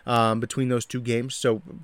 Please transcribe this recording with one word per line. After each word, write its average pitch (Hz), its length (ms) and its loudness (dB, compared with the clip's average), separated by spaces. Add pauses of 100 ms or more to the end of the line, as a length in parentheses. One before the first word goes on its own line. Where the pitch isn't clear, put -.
um, 113 340 4
between 127 280 -2
those 123 180 0
two - 140 -6
games. 120 340 -2
So 113 280 0 (220)